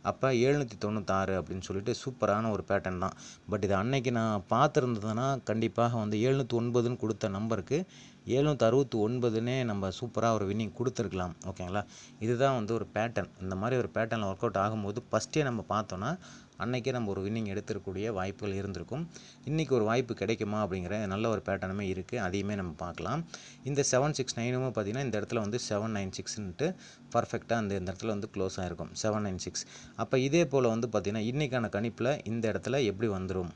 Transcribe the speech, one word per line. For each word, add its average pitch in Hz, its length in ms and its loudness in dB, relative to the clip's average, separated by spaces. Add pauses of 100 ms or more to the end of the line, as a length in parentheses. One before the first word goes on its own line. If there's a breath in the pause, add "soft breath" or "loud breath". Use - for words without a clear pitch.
(100)
அப்ப 131 180 0 (160)
எழுநூத்தி 139 380 2
தொண்ணூத்தாறு 95 560 2
அப்படின்னு 90 280 -4
சொல்லிட்டு 98 260 -2 (100)
சூப்பரான 110 520 2
ஒரு 90 160 -2
பேட்டர்ன் 92 340 0
தான். - 120 -2 (340 loud breath)
But 101 160 2
இது 95 160 4
அன்னைக்கு 123 360 2
நான் 107 360 0
பார்த்திருந்ததுன்னா, 123 720 2 (240)
கண்டிப்பாக 113 520 2
வந்து 107 160 0 (100)
எழுநூத்தி 135 320 2
ஒன்பதுன்னு 120 440 2
கொடுத்த 107 340 0
நம்பருக்கு 113 400 0 (580 loud breath)
எழுநூத்தி 139 320 4
அறுபத்தி 131 360 4
ஒன்பதுன்னே 120 500 2 (140)
நம்ம 98 200 0 (100)
சூப்பரா 117 380 0
ஒரு 101 120 0
வின்னிங் 104 300 -2
கொடுத்துருக்கலாம், 95 560 -2 (160)
ஓகேங்களா? 95 320 -4 (420 loud breath)
இதுதான் 127 340 4
வந்து 107 200 -2
ஒரு 98 80 -4 (100)
பேட்டர்ன். 107 340 0 (140)
இந்த 95 160 -2
மாதிரி 123 220 2
ஒரு 98 120 -2
பேட்டர்னில் 110 360 0
ஒர்க் 95 160 -4
அவுட் 101 180 2
ஆகும்போது, 107 360 -2 (100)
ஃபஸ்ட்டே 127 380 2
நம்ம 113 160 -4 (100)
பார்த்தோன்னா, 104 360 -2 (540 loud breath)
அன்னைக்கே 127 300 -2
நம்ம 113 180 0
ஒரு 95 140 -2
வின்னிங் 110 260 -2
எடுத்துருக்கக்கூடிய 98 540 -4 (100)
வாய்ப்புகள் 98 420 -2
இருந்திருக்கும். 98 460 -4 (460 loud breath)
இன்னைக்கு 156 280 2
ஒரு 107 100 4
வாய்ப்பு 117 320 2
கிடைக்குமா 107 440 0
அப்படிங்கிற 92 320 -2 (160)
நல்ல 110 220 2
ஒரு 95 120 -2
பேட்டர்னுமே 95 460 -2
இருக்கு, 92 240 -4 (100)
அதையுமே 101 340 0
நம்ம 87 220 -4
பார்க்கலாம். 90 400 -4 (480 loud breath)
இந்த 143 220 2
செவன் 143 260 4
சிக்ஸ் 123 220 -4
நைனுமே 127 340 0
பார்த்தீங்கன்னா, 110 340 -2
இந்த 107 120 -2
இடத்துல 110 260 -2
வந்து 110 220 -2
செவன் 107 300 -2
நைன் 95 200 -4
சிக்ஸ்ன்ட்டு 101 500 -4 (480 loud breath)
பர்ஃபெக்ட்டா 117 460 0
அந்த, 98 180 -2
இந்த 90 120 -4
இடத்துல 110 240 -4
வந்து 98 200 -6
க்ளோஸ் 95 280 -2
ஆயிருக்கும், 85 280 -6 (120)
செவன் 104 240 0
நைன் 92 180 -4
சிக்ஸ். - 180 -6 (400 loud breath)
அப்ப 131 240 2
இதே 165 160 6 (100)
போல 120 200 6
வந்து 117 180 0
பார்த்தீங்கன்னா, 104 400 0
இன்னைக்கான 127 460 0
கணிப்புல 117 340 0 (200)
இந்த 113 200 0
இடத்துல 113 400 0
எப்படி 107 240 0
வந்துரும் 92 400 -2